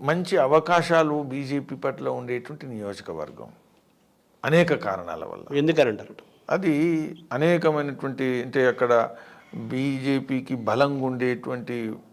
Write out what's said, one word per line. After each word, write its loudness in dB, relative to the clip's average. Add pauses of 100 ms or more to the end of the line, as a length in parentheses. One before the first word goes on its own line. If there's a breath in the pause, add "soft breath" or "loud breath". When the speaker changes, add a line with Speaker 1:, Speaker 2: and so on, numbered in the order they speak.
Speaker 1:
మంచి -2
అవకాశాలు 4
బీజేపీ -6
పట్ల -6
ఉండేటువంటి -6
నియోజకవర్గం -10 (1000)
అనేక 4
కారణాల -4
వల్ల. -8
Speaker 2:
ఎందుకని 4
అంటారు? -6 (360)
Speaker 1:
అది 0 (180)
అనేకమైనటువంటి, 0
అంటే 2
అక్కడ 4 (460 loud breath)
బీజేపీకి -2
బలంగా 2
ఉండేటువంటి, -4 (200)